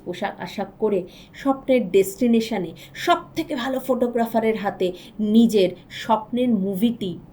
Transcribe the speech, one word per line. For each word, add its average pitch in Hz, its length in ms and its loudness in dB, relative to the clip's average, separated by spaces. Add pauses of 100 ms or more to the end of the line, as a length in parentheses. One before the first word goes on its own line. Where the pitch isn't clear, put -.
পোশাক 196 340 -6
আশাক 190 280 -8 (120)
করে 202 240 0 (300)
স্বপ্নের 254 580 0
ডেস্টিনেশনে 226 800 0 (220)
সব 349 240 0 (180)
থেকে 311 200 -4
ভালো 254 240 -4
ফটোগ্রাফারের 233 760 0
হাতে 190 360 -2 (280)
নিজের 214 500 6 (200)
স্বপ্নের 240 600 -2
মুভিটি, 196 680 0 (160)